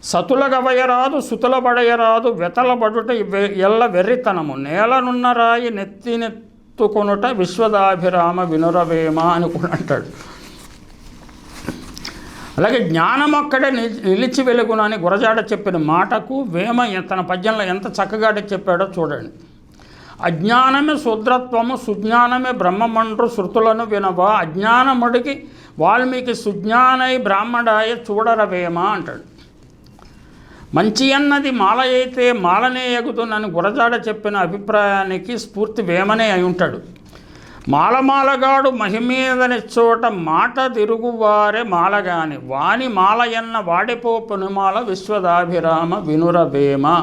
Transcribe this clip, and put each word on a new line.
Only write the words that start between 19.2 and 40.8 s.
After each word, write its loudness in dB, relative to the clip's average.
"అజ్ఞానమే 2
శూద్రత్వము, 0
సుజ్ఞానమే 0
బ్రహ్మమండ్రు 0
శృతులను 0
వినవా, 0
అజ్ఞానముడికి 0
వాల్మీకి 2
సుజ్ఞానై 2
బ్రాహ్మడాయ 0
చూడరవేమ" 0
అంటాడు. -4
"మంచి 2
అన్నది 2
మాల 2
అయితే 2
మాలనే 0
ఎగుతునని" -4
గురజాడ 0
చెప్పిన -4
అభిప్రాయానికి -2
స్ఫూర్తి -6
వేమనే 0
అయి 0
ఉంటాడు. -4
"మాలమాలగాడు 2
మహిమీదని -2
చోట 4
మాట 0
తిరుగువారే 2